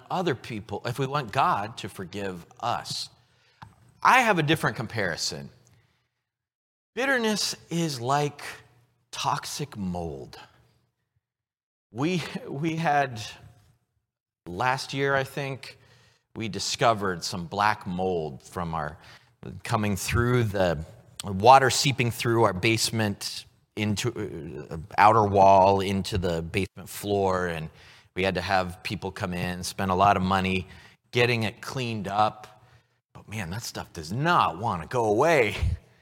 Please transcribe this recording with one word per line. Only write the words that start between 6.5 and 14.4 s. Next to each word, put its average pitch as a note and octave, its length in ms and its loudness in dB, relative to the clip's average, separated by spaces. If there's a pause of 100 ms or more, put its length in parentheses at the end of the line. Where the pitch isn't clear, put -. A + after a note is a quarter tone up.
Bitterness A#3 640 0 (140)
is E3 300 -2
like C#3+ 420 0 (680)
toxic - 680 -6
mold. E2+ 640 -6 (1500)
We, D3+ 300 0 (260)
we D#3+ 280 -2
had, C#3+ 440 0 (1300)